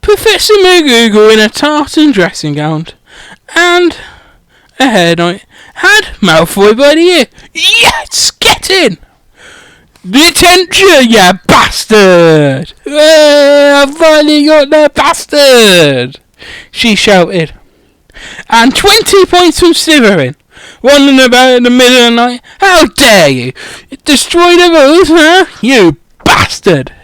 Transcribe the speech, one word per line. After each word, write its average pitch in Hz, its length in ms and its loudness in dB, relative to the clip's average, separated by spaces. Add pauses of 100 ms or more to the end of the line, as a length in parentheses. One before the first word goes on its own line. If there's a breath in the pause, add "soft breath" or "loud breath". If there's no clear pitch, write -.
Professor 415 540 -2
McGonagall 240 760 2
in 220 60 2
a 214 100 0
tartan 294 600 -2
dressing 165 420 -4
gown 156 320 -6 (680 loud breath)
and 349 420 -2 (800 loud breath)
a 262 80 0
hair 175 280 0
net 175 300 -6 (300 loud breath)
had 403 280 0 (180)
Malfoy 196 560 0
by 285 180 2
the 320 60 0
ear. 339 240 0 (280 soft breath)
Yes, - 800 -4
get - 380 -6
in! 339 280 -2 (1080 loud breath)
Detention, 339 1000 0
you 202 220 2 (160)
bastard! 170 1300 0 (100)
Hey, 294 920 2
I 285 160 0
finally 302 540 0
got 302 240 2
the 302 240 2
bastard! 208 1300 0 (520 loud breath)
she 226 240 -2
shouted. 185 580 -2 (960 loud breath)
And 233 260 2
twenty 403 500 0
points 359 340 -2
from 339 140 0
Slytherin! 202 640 -2 (460 loud breath)
Running 277 380 2
about 254 380 2
in 247 60 0
the 240 60 0
middle 247 280 2
of 240 140 2
the 233 40 -2
night! 240 260 -4 (180 loud breath)
How 359 260 2
dare 208 440 0
you! 127 240 -6 (500 loud breath)
Destroy 339 520 0
the 349 140 2
rules, 330 400 2
huh? 330 360 2 (160)
You 214 360 0 (260)
bastard! - 680 -2 (100)